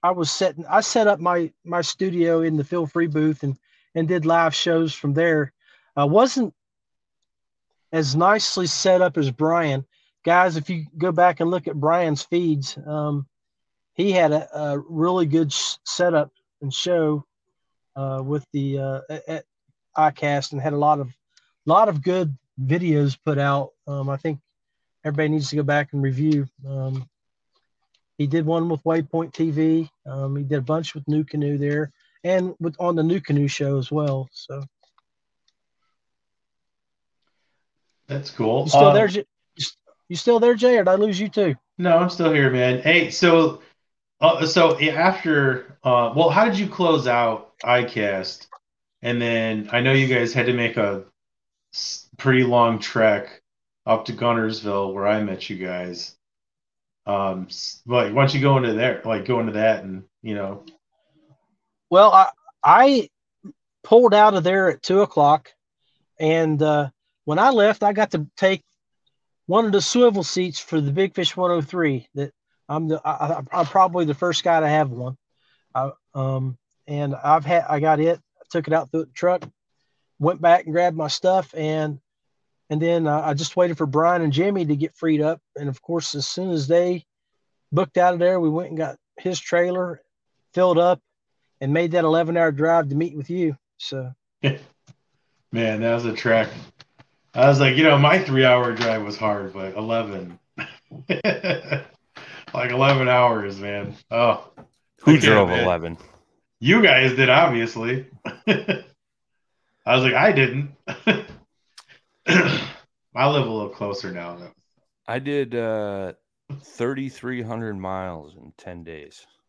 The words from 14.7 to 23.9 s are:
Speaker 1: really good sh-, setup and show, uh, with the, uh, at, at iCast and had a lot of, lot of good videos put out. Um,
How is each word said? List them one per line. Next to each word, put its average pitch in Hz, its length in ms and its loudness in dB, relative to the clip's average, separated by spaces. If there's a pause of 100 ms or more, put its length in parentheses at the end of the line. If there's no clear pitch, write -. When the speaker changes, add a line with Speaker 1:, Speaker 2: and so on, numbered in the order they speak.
Speaker 1:
really 170 460 -2
good 156 280 0
sh-, - 320 -6
setup 165 480 -2 (280)
and 135 140 -8
show, 156 500 -2 (680)
uh, 135 280 -8
with 143 300 -6
the, 139 260 -4
uh, 135 300 -6
at, 156 200 -14
at 160 160 -10 (520)
iCast 147 560 -2
and 143 80 -6
had 147 120 -4
a 147 40 -4
lot 147 220 2
of, 135 100 -8 (560)
lot 196 240 4
of 156 140 -4
good 180 340 -2 (240)
videos 147 640 0
put 147 140 -2
out. 139 320 -2 (160)
Um, 139 240 -8